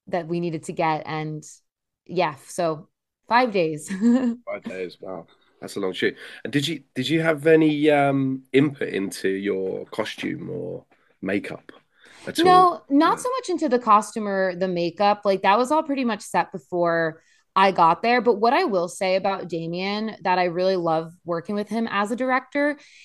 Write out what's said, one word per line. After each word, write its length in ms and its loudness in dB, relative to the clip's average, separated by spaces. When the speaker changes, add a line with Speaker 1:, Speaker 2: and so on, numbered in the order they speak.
Speaker 1:
that 200 -4
we 120 -4
needed 240 -6
to 100 -10
get, 320 -2
and 360 -8
yeah, 300 -4
so 400 -6
five 220 4
days. 380 -2
<laughs> 560 0
Speaker 2:
Five 200 -10
days, 360 -8
wow. 260 -12
That's 160 -12
a 40 -6
long 120 -2
shoot. 240 -2
And 80 -10
did 160 -2
you, 140 -8
did 140 -4
you 140 2
have 240 0
any, 440 6
um, 520 2
input 360 2
into 400 -4
your 580 -2
costume 640 -8
or 340 -10
makeup 500 -6
at 180 -2
Speaker 1:
No, 0 -
Speaker 2:
all? 460 6
Speaker 1:
not 280 4
Speaker 2:
Yeah. 20 -12
Speaker 1:
so 100 -4
much 180 -6
into 200 -2
the 100 2
costume 500 2
or 260 0
the 140 -4
makeup. 560 0
Like, 180 0
that 160 6
was 120 0
all 120 2
pretty 220 -4
much 180 -4
set 300 -2
before 680 -2
I 180 4
got 300 4
there. 180 2
But 140 2
what 180 2
I 120 2
will 240 -2
say 280 -2
about 320 -4
Damien 720 -6
that 160 0
I 60 2
really 320 0
love 360 -2
working 300 -6
with 140 -6
him 220 -4
as 200 -2
a 60 -4
director 640 -2